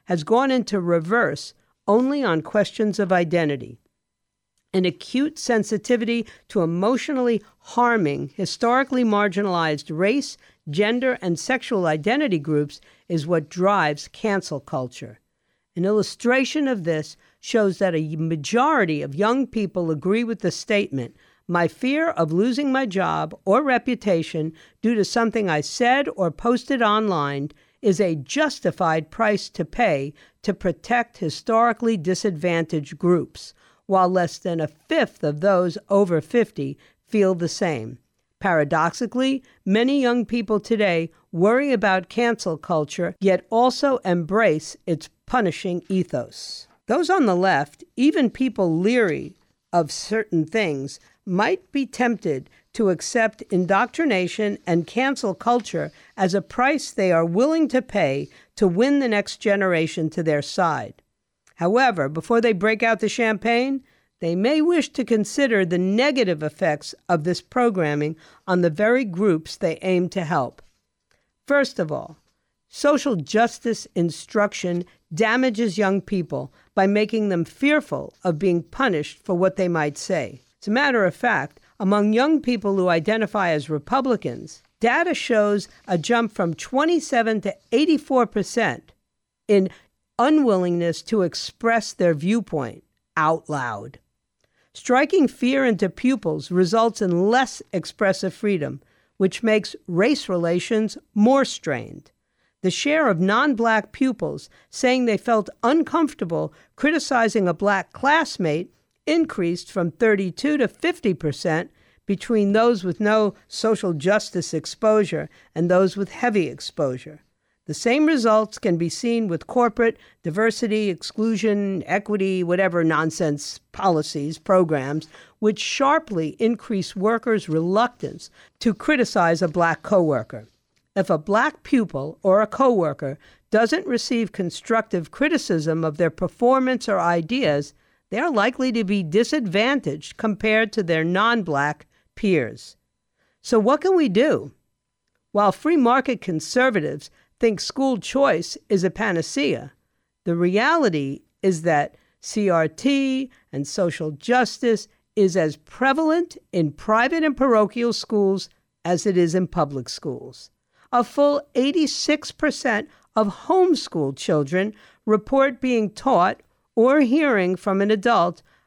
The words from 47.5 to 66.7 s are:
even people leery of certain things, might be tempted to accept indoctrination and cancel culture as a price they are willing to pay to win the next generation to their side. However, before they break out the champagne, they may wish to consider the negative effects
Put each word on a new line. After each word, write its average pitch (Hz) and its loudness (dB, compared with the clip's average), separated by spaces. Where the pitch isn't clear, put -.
even 277 2
people 202 0
leery 180 0
of 170 0
certain 208 -2
things, 151 -4
might 208 -2
be 277 -2
tempted 185 -2
to 208 2
accept 220 -2
indoctrination 196 0
and 170 0
cancel 247 -2
culture 185 -2
as 190 0
a 196 0
price 269 -2
they 190 0
are 165 4
willing 277 2
to 254 0
pay 147 -2
to 208 2
win 247 2
the 262 0
next 208 -2
generation 180 0
to 170 -4
their 151 0
side. 143 -4
However, 196 2
before 160 0
they 226 2
break 208 0
out 226 2
the 214 -2
champagne, 233 0
they 170 -2
may 254 2
wish 330 2
to 262 -4
consider 220 0
the 180 -2
negative 202 0
effects 151 -4